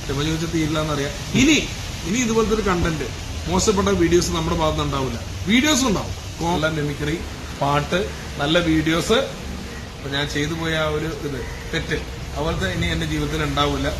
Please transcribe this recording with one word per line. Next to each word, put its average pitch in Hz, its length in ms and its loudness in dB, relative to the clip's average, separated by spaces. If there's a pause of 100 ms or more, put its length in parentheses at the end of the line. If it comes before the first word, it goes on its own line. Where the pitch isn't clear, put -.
ക്ഷമ 139 140 -2 (100)
ചോദിച്ചാൽ 160 280 -2
തീരില്ല 156 280 2
എന്നറിയാം. 147 300 -2 (280)
ഇനി, 285 160 8 (500)
ഇനി 214 180 0
ഇതുപോലത്തെ 220 320 4
ഒരു 202 120 0
കണ്ടന്റ്, 165 380 0 (400)
മോശപ്പെട്ട 196 400 4 (140)
വീഡിയോസ് 170 340 4
നമ്മുടെ 165 260 0
ഭാഗത്ത് 156 240 2
ഉണ്ടാവില്ല. 131 320 -2 (320)
വീഡിയോസ് 262 380 6
ഉണ്ടാവും, 113 260 0 (240)
കോമഡി, 165 300 0 (100)
മിമിക്രി, 147 360 -2 (460)
പാട്ട്, 143 400 2 (400)
നല്ല 156 180 4 (120)
വീഡിയോസ്. 160 480 4 (800)
അപ്പൊ 139 160 -8
ഞാൻ 143 100 0 (100)
ചെയ്തു 151 260 0
പോയ 165 120 -2 (100)
ആ 156 140 0
ഒരു 156 120 -2 (180)
ഇത്, 135 120 -4 (340)
തെറ്റ്, 160 240 -2 (380)
അതുപോലത്തെ 165 400 -2
ഇനി 170 200 0
എന്റെ 160 180 0
ജീവിതത്തിൽ 151 360 -2
ഉണ്ടാവില്ല. 143 400 2 (120)